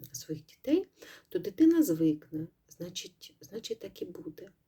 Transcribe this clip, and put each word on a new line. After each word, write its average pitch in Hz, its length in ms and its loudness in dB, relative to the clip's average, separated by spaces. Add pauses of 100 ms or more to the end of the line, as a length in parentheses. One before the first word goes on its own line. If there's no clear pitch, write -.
(120)
своїх - 320 -12
дітей, 339 420 -2 (420)
то - 100 -4
дитина 311 440 6
звикне, 160 640 0 (220)
значить, - 720 -14
значить, 214 400 -10
так - 220 -14
і - 20 -6
буде. 175 460 -12 (180)